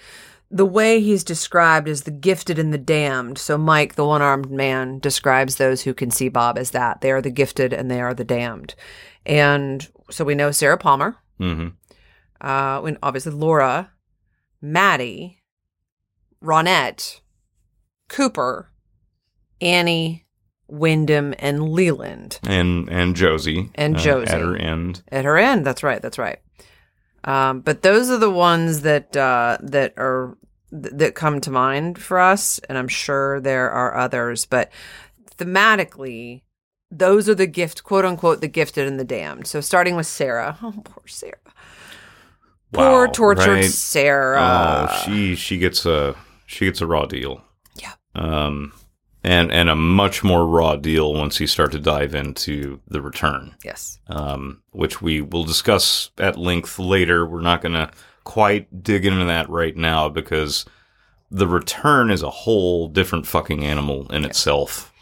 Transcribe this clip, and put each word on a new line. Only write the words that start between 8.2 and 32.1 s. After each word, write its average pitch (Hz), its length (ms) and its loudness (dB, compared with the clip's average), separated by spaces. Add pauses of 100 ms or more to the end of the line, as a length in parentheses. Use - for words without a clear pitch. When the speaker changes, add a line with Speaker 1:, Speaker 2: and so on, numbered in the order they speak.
Speaker 1:
damned. 117 500 -6 (520)
And 143 600 2 (240)
so - 140 -4
we 143 100 0
know 143 160 2
Sarah 147 280 2
Palmer. 151 380 0 (240)
Speaker 2:
Mm-hmm. 85 280 -4 (760)
Speaker 1:
Uh, 135 360 -2
when, 151 200 -6
obviously 139 300 -4
Laura, 151 580 0 (680)
Maddie, 156 840 0 (1000)
Ronette, 160 760 0 (880)
Cooper, 160 600 -2 (920)
Annie, 170 680 0 (420)
Wyndham, 151 720 0
and 147 320 -2
Leland. 160 760 -2
Speaker 2:
And, 87 440 0
and 90 260 0
Josie. 80 580 0
Speaker 1:
And 147 220 0
Speaker 2:
uh, - 40 0
Speaker 1:
Josie. 131 300 2
Speaker 2:
at 85 100 0
her 87 160 -2
end. 82 540 -4
Speaker 1:
At 135 140 -2
her 151 140 4
end, 226 280 2
that's 127 160 -4
right, 131 200 -2
that's - 160 -10
right. 107 200 -6 (840)
Um, 135 360 0
but 151 220 -2
those 226 280 4
are 247 80 2
the 214 120 4
ones 165 520 2
that, 147 340 0
uh, 123 460 2
that 139 340 -2
are, 127 400 -4 (340)
th-, 156 240 -12
that 143 200 0
come 147 260 -2
to 139 100 -8
mind 139 480 -2
for 185 220 -2